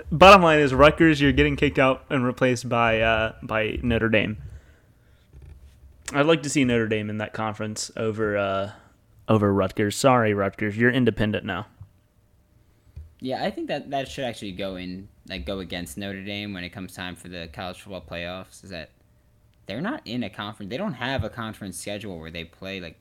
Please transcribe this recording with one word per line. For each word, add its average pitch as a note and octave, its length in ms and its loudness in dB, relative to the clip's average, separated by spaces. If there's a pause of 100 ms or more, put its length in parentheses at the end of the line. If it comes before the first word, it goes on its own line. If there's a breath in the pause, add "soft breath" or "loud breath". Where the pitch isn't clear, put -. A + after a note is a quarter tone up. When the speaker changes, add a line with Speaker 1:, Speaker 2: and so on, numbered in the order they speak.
(100)
Speaker 1:
Bottom F#3 320 10
line D#3+ 180 6
is, C#3 140 4
Rutgers, D3+ 460 6
you're C#3+ 120 6
getting C#3+ 240 2
kicked C#3+ 220 0
out C3 320 2
and C3+ 140 0
replaced B2+ 440 0
by, A#2 320 2
uh, A2 420 2
by A2 400 -2
Notre A2+ 260 2
Dame. G#2+ 300 0 (1700 soft breath)
I'd C#3+ 140 0
like D#3+ 160 4
to D3 80 -6
see C#3 140 2
Notre A#2 240 2
Dame G#2+ 220 -2
in G#2+ 80 -6
that G#2+ 140 -8
conference G#2+ 640 -8
over, G#2+ 400 -2
uh, G2 340 -2 (580 soft breath)
over G#2 240 4
Rutgers. G2 440 0
Sorry, A#2+ 380 4
Rutgers, G2+ 420 -2
you're A#2+ 140 4
independent G#2+ 540 0
now. G2 220 -6 (1500)
Speaker 2:
Yeah, B2+ 240 -6
I G3 60 -2
think D#4 180 -8
that, D3 220 -8
that C3+ 180 -4
should C#3 160 -8
actually G#2+ 280 -8
go F#2+ 240 -6
in, F2+ 320 -12 (200)
like, F#2 180 -10
go G2 140 -6
against F2+ 360 -10
Notre G2 280 -10
Dame G2+ 300 -8
when F2 100 -10
it F2 60 -12
comes F#2 240 -14
time F2+ 220 -12
for - 120 -20
the F2 240 -12
college F#2 280 -12
football F2+ 280 -14
playoffs, F2 560 -12
is F#2+ 60 -18
that E2 200 -14 (760)
they're G2+ 140 -10
not G3+ 240 -8
in A#2 200 -8
a G2 40 -8
conference. G#2 420 -12
They A#2 60 -6
don't F#3 180 -8
have B2+ 280 -4
a G#2+ 80 -8
conference A2 480 -12
schedule G2+ 400 -10
where D#2+ 140 -14
they E2 120 -10
play, F#2 360 -14
like, E2 200 -16